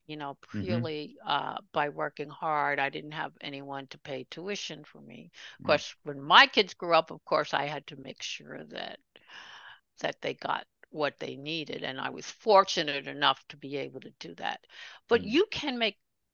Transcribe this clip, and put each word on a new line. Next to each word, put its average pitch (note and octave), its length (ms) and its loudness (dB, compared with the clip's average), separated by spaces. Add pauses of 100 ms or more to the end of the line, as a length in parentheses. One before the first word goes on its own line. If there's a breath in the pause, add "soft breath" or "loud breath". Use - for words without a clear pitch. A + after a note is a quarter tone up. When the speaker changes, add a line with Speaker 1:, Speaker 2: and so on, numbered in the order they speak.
Speaker 1:
you D3+ 100 -10
know, C#3+ 220 -10 (160)
Speaker 2:
Mm-hmm. G#2 100 -2
Speaker 1:
purely, D3+ 600 -2
uh, - 340 -2 (140)
by D3 180 2
working D3+ 380 -6
hard. D3 520 0
I C#3 80 2
didn't D3+ 240 -8
have D3+ 280 -6
anyone C#3 480 -10
to - 100 -14
pay C3 320 -8
tuition E3+ 540 -8
for - 160 -20
me. C#3+ 300 -18 (300 loud breath)
Of - 40 -14
Speaker 2:
Mm. - 20 -12
Speaker 1:
course, - 360 4
when C#3+ 180 -8
my F#3 260 10
kids G#3+ 280 2
grew F3 200 2
up, E3 160 6
of - 140 -14
course, D#3 300 2
I C#3+ 120 2
had D3 220 -8
to D3+ 80 -14
make - 260 -14
sure - 420 -10
that, - 340 -10 (1000 loud breath)
that - 200 -4
they C#3 140 -4
got - 320 -4 (240)
what D3 300 -2
they C3 160 -8
needed, D3 480 -6
and C3+ 160 -6
I C3+ 100 -4
was - 180 -12
fortunate E3 800 4
enough C#3 440 2
to D3+ 60 -18
be C#3+ 200 -8
able C3+ 240 -6
to - 180 -16
do E3+ 180 -14
that. - 300 -6 (420 loud breath)
But A#3 140 4
Speaker 2:
Mm. F3 80 -8
Speaker 1:
you E4 160 4
can C4 320 -6
make, A3 220 0 (340)